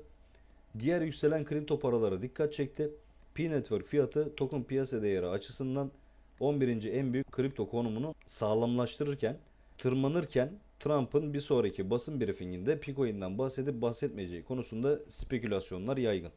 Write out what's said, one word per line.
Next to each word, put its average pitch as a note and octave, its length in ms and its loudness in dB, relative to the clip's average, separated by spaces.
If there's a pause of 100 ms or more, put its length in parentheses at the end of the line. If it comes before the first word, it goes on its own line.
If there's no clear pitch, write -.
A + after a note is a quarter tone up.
(800)
diğer E3 220 2
yükselen D#3 440 2
kripto D3+ 340 -2
paralara A2 420 2
dikkat D3+ 320 -2
çekti. D3 380 -2 (420)
P D#3+ 160 -2
Network A2+ 360 0
fiyatı D3 500 2
token C3+ 280 -2
piyasa B2+ 380 -2
değeri G2 260 2
açısından C3 640 -2 (480)
on C#3+ 220 2
birinci A#2+ 300 2
en C3 220 0
büyük C3+ 180 -2
kripto B2+ 380 0
konumunu A#2+ 460 -2 (100)
sağlamlaştırırken, A#2+ 1120 2 (400)
tırmanırken C3+ 720 2 (280)
Trump'ın D3 540 2
bir C#3+ 60 -2
sonraki G2+ 500 2
basın B2 320 0
briefinginde F#2+ 580 -2
Picoin'den G#2+ 580 -2
bahsedip C3 440 -2
bahsetmeyeceği G#2 640 -2
konusunda B2+ 640 -2
spekülasyonlar G#2+ 920 -2
yaygın. G2+ 400 2